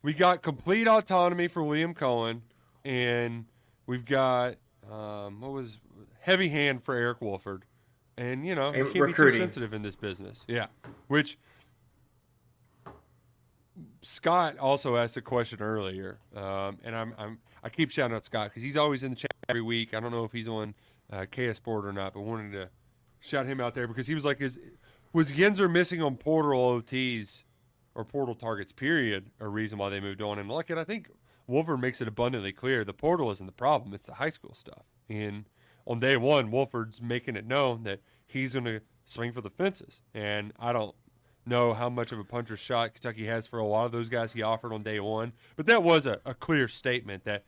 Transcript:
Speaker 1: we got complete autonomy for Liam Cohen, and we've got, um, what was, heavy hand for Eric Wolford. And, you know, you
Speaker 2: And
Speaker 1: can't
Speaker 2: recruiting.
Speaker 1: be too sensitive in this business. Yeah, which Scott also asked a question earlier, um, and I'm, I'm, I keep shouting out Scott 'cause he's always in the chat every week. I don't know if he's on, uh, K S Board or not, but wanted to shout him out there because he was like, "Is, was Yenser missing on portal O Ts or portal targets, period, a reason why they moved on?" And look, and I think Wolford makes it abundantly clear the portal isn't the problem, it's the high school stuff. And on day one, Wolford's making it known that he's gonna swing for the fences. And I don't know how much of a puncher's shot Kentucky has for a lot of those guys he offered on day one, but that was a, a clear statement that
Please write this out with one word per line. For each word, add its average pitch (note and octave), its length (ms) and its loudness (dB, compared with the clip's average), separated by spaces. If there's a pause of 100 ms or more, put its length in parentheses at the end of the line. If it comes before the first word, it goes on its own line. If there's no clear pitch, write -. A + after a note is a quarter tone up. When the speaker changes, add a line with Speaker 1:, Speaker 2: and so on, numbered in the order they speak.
Speaker 1:
we D3+ 120 0
got F3+ 280 6
complete F#3+ 460 2
autonomy F3+ 600 6
for E3+ 140 -2
Liam D#3 340 0
Cohen, A#2 460 2 (420)
and A#2+ 640 0 (420)
we've B2+ 160 -4
got, B2+ 520 2 (360)
um, G#2 480 -10
what C3+ 140 -10
was, A#2+ 260 -10 (400)
heavy F#3 300 4
hand C#3+ 340 2
for C3 120 -2
Eric A#2+ 260 0
Wolford. G2 420 -6 (540)
And, B2+ 280 -6
you F#3 100 -2
know, C#3+ 180 0
you C3 100 2
Speaker 2:
And C#3 100 -2
Speaker 1:
can't C#3+ 120 6
Speaker 2:
recruiting. C#3+ 280 8
Speaker 1:
be A#2 40 4
too A2+ 60 4
sensitive G#2+ 300 -4
in G#2+ 100 -6
this G2+ 120 -8
business. G2 540 -10
Yeah, A#2 180 -2 (400)
which D3 300 2 (2750)
Scott E3 560 2
also C3+ 400 2
asked A#2 200 0
a A#2 40 -6
question A#2 400 -2
earlier, F#2+ 560 -4 (180)
um, G2 480 -6
and A2+ 120 -8
I'm, A2+ 220 -6
I'm, A2 220 -12 (240)
I B2 60 -8
keep D3+ 220 0
shouting A#2+ 240 0
out G#2 80 -6
Scott G#2+ 300 -4
'cause A2+ 100 -14
he's C#3 140 -6
always C#3+ 260 2
in C3 80 -6
the A#2+ 40 -6
chat - 160 -8 (160)
every A#2+ 140 0
week. A2+ 320 -2
I A2 60 -2
don't A#2 120 -6
know A#2 140 -2
if G#2+ 80 -10
he's A2+ 160 -6
on, G#2+ 260 -4 (360)
uh, F#2+ 200 -6
K B2+ 180 -2
S G#2+ 100 -6
Board G#2+ 260 -4
or G2+ 80 -6
not, F#2+ 200 -4
but G2+ 80 -12
wanted G#2+ 320 -6
to F#2+ 160 -8 (500)
shout C3+ 260 -2
him C3 160 -4
out A#2+ 120 -2
there B2 140 -4
because A#2 200 -6
he D#3 80 -2
was D3 100 -4
like, C#3 160 2
"Is, B2+ 180 -4 (540)
was D#3 180 4
Yenser F#3 400 6
missing E3+ 300 4
on C#3 160 2
portal D3 440 4
O B2 200 4
Ts B2 600 -4 (520)
or A2+ 100 -8
portal B2+ 300 -2
targets, A2 360 -6
period, B2 680 0
a A2 80 -8
reason G#2+ 300 -4
why G2+ 120 -2
they G2 120 -4
moved G2 200 -8
on?" G#2 180 -4
And G2+ 100 -8
look, D#3 200 -4
and E3 100 -2
I E3 40 -4
think G3 260 -10 (380)
Wolford D3 320 0
makes B2+ 220 -2
it A2+ 60 -2
abundantly A2 440 -2
clear B2+ 320 0
the G2 100 -6
portal D3+ 380 2
isn't F#2+ 140 -8
the F#2+ 60 -14
problem, B2 420 0
it's G2+ 120 -12
the - 100 -16
high D3 140 -4
school - 240 -14
stuff. - 300 -20 (260)
And G#2+ 360 -6 (420)
on A#2 120 -2
day C3 180 4
one, B2+ 340 4
Wolford's A#2 500 -2
making A#2 360 -4
it G#2 100 -8
known B2 360 0
that G2 180 -6 (260)
he's C3 260 -4
gonna A#2 280 -2 (240)
swing A#2+ 260 -6
for A#2+ 100 -8
the G2+ 80 -10
fences. - 520 -4 (120)
And G#2 460 -4
I A#2 140 -2
don't G#2+ 220 -2 (500)
know A#2+ 280 4
how A#2+ 160 0
much A#2+ 220 -4
of A2+ 80 -8
a G2+ 40 -10
puncher's A2 360 -6
shot A#2 340 -2
Kentucky A2 320 -8
has A2+ 220 -2
for A#2+ 100 -8
a A2 80 0
lot A2 200 4
of A#2 60 -4
those A#2 160 -4
guys A2+ 260 -2
he A2+ 100 -2
offered A2+ 280 0
on G#2+ 120 -6
day G#2+ 160 -2
one, A2 340 -2 (220)
but D#3 100 -4
that A3+ 160 8
was E3 240 8
a, A2+ 180 -2
a B2+ 120 -8
clear C#3+ 320 2
statement A2 560 -4
that G#2 240 -4